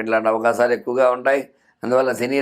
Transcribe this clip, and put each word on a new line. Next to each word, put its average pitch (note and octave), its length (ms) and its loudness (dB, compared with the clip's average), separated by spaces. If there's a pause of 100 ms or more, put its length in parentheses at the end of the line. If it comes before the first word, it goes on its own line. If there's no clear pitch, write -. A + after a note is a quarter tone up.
ఇట్లాంటి A2 300 0
అవకాశాలు A2+ 440 0
ఎక్కువగా B2+ 380 0
ఉంటాయి. C3+ 260 0 (420)
అందువల్ల B2+ 360 2
సినీ C3 220 -2